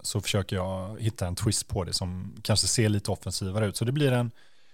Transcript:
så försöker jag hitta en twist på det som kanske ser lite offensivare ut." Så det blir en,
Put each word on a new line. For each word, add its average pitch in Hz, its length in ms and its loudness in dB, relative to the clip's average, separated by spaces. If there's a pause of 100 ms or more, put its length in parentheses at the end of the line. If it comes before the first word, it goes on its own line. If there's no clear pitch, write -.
så - 180 -2
försöker 101 340 0
jag 92 460 -4
hitta 107 260 0
en 90 80 -2
twist - 320 0
på 95 160 -2
det 87 100 -6
som 92 480 -4
kanske 95 260 2
ser 110 220 4
lite 101 220 0
offensivare 95 540 -2
ut." 98 120 -2
Så 113 80 0
det 123 60 0
blir 139 200 4
en, 120 200 2 (420)